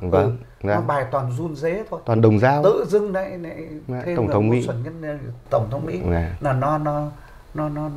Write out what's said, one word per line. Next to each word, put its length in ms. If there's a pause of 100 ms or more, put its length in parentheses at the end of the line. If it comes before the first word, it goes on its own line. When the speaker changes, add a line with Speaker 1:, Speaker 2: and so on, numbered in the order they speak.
Speaker 1:
toàn, 100
Speaker 2:
Vâng. 140 (380)
Speaker 1:
ừ, 60
Speaker 2:
Dạ. 60
Speaker 1:
nó 60
bài 300
toàn 220
run 240
rế 340
thôi. 140
Speaker 2:
Toàn 160
đồng 180
dao. 260
Speaker 1:
Tự 240
dưng 240
đấy, 260
lại 300 (200)
Speaker 2:
Dạ, 160
Speaker 1:
thêm 120
Speaker 2:
Tổng 120
Speaker 1:
là 60
Speaker 2:
thống 120
Speaker 1:
Ngô 60
Speaker 2:
Mỹ. 140
Speaker 1:
Xuân 160
Nhân, 360 (320)
Tổng 200
thống 160
Mỹ 140 (120)
Speaker 2:
Dạ. 180 (100)
Speaker 1:
là 120
nó, 260
nó, 320 (440)
nó, 140
nó, 280